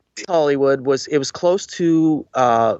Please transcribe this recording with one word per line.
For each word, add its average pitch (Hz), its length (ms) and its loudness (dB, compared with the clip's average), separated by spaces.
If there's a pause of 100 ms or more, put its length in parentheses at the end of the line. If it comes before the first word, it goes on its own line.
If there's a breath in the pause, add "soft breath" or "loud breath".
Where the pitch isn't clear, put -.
(180)
East - 120 -14
Hollywood 139 560 2
was, 135 220 0
it 156 100 0
was 135 140 -6
close 180 340 -2
to, 160 600 0 (100)
uh, 113 440 2